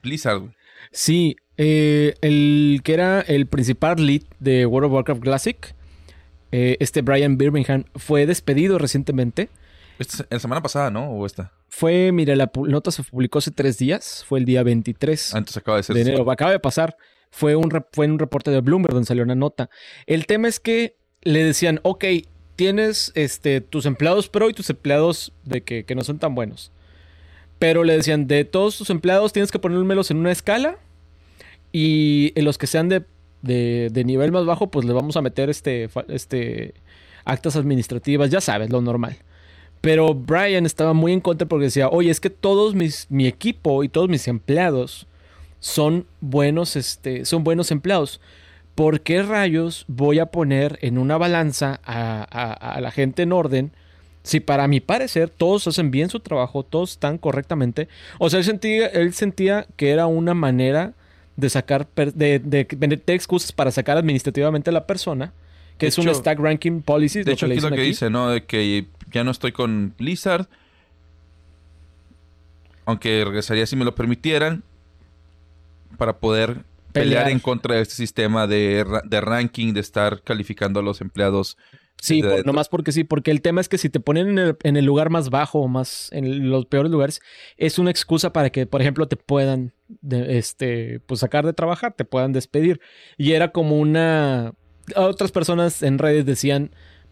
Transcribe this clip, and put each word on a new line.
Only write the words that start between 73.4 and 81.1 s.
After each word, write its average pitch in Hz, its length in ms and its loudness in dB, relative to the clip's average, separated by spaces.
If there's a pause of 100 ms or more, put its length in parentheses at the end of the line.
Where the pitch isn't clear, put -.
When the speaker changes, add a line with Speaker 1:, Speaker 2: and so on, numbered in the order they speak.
Speaker 1:
si 135 100 -6
me 131 100 0
lo 120 100 -2
permitieran, 151 680 -2 (1300)
para 113 220 -2
poder 113 440 0 (300)
pelear 139 300 2
Speaker 2:
Pelear. - 60 2
Speaker 1:
en 131 100 2
contra 120 360 -2
de 113 60 2
este 107 140 -4
sistema 110 520 0
de 104 400 2
ra-, 104 180 -2
de 107 160 0
ranking, 117 520 -2
de 104 80 0
estar 104 420 -2
calificando 104 560 -4
a 101 40 -2
los 101 180 -4
empleados 98 560 -2 (440)